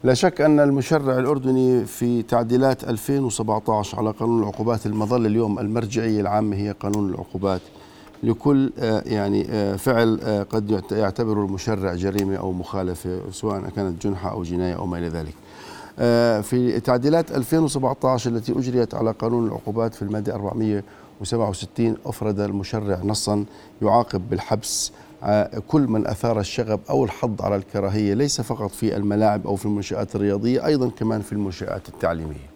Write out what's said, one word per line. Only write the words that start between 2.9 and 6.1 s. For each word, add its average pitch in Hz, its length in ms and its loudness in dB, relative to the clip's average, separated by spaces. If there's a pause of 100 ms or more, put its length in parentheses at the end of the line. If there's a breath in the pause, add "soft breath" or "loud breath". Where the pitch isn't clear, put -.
وسبعتاش 107 720 0
على 110 160 0
قانون 113 320 0
العقوبات 110 420 -2
المظلة 107 420 0
اليوم 107 320 2
المرجعية 110 640 0